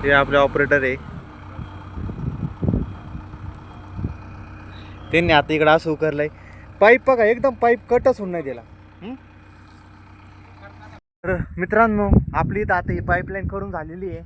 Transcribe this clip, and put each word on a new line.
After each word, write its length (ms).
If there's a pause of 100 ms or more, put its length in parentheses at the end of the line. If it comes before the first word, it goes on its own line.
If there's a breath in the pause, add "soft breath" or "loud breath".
हे 80
आपले 260
ऑपरेटर 460
आहे, 120 (4000 loud breath)
त्यांनी 220
आता 200
इकडं 180
असं 200
उकरलंय. 360 (520 loud breath)
पाईप 300
बघा, 140
एकदम 300
पाईप 260 (100)
कटच 300
होऊन 120
नाही 120
दिला. 180 (400)
हम्म? 120 (2000)
तर 120 (220)
मित्रांनो, 520 (280)
आपली 240
इथं 120
आता 200
ही 60
पाईपलाईन 480
करून 240
झालेली 380
आहे 160